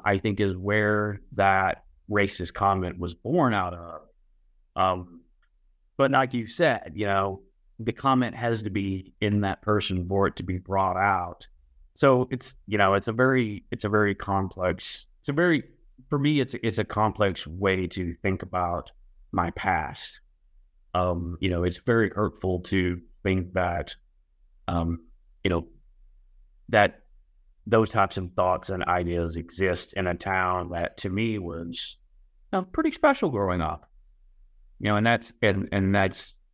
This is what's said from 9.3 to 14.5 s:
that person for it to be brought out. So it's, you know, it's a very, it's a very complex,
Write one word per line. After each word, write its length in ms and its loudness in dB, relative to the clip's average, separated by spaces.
that 200 -2
person 460 0
for 180 2
it 100 -2
to 60 -8
be 160 -4
brought 380 0
out. 500 0
So 360 4
it's, 260 -8
you 120 0
know, 160 6
it's 140 0
a 40 -2
very, 580 2
it's 140 -4
a 40 -2
very 260 4
complex, 920 -2